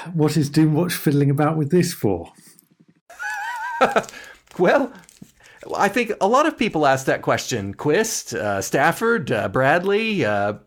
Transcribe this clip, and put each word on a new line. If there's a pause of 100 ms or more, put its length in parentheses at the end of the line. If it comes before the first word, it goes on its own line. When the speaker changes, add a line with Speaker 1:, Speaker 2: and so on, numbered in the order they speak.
(120)
Speaker 1:
"What
is
Doomwatch
fiddling
about
with
this
for?" (1500)
Speaker 2:
<laughs> (560)
Well, (800)
I
think
a
lot
of
people
ask
that
question.
Quist,
uh,
Stafford,
uh,
Bradley,
uh,